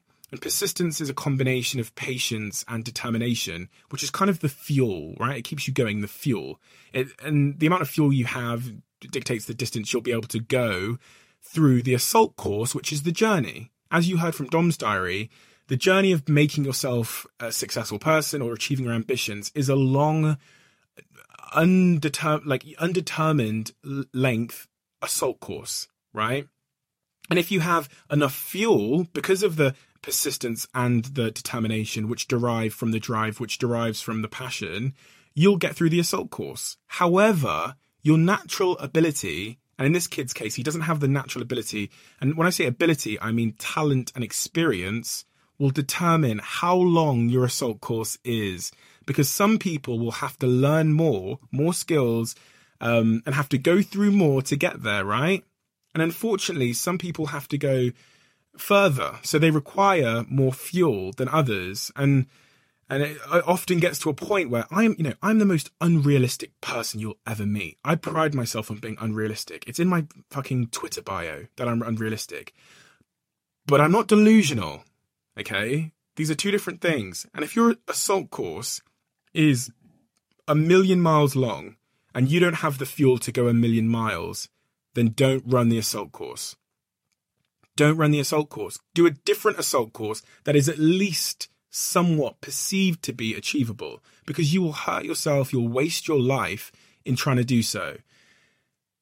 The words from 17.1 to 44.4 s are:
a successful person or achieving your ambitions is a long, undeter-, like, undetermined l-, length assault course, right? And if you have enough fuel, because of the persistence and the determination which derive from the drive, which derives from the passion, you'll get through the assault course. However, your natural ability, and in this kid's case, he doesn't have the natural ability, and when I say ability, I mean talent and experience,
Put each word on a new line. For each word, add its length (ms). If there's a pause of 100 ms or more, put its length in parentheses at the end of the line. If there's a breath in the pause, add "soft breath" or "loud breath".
a 140
successful 460
person 440
or 100
achieving 320
your 100
ambitions 600
is 140
a 80
long, 600 (1160 soft breath)
undeter-, 920
like, 200 (140)
undetermined 920 (120)
l-, 280
length 540 (360)
assault 380
course, 480 (240)
right? 340 (840)
And 80
if 120
you 100
have 280 (220 soft breath)
enough 240
fuel, 800
because 300
of 140
the 180 (280 soft breath)
persistence 720
and 300
the 260
determination 800
which 200
derive 460
from 180
the 80
drive, 400
which 180
derives 420
from 220
the 60
passion, 640 (400 soft breath)
you'll 220
get 200
through 140
the 100
assault 300
course. 460 (100)
However, 880 (260)
your 160
natural 600
ability, 800 (200)
and 80
in 60
this 160
kid's 260
case, 220
he 80
doesn't 180
have 180
the 80
natural 320
ability, 500 (300 soft breath)
and 160
when 120
I 20
say 160
ability, 540
I 100
mean 220
talent 640
and 100
experience, 1000 (340)